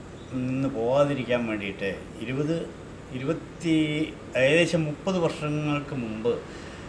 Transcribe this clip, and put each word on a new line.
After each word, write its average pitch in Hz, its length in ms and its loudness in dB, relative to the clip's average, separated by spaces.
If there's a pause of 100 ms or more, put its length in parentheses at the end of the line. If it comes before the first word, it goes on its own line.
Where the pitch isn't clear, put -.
(320)
നിന്ന് 131 360 0
പോകാതിരിക്കാൻ 123 800 2
വേണ്ടിയിട്ട് 98 540 -2 (200)
ഇരുപത്, 147 500 -2 (420)
ഇരുപത്തി, 156 640 0 (600)
ഏകദേശം 165 480 6
മുപ്പത് 180 340 -2
വർഷങ്ങൾക്ക് 151 760 0
മുമ്പ് 113 460 0 (480)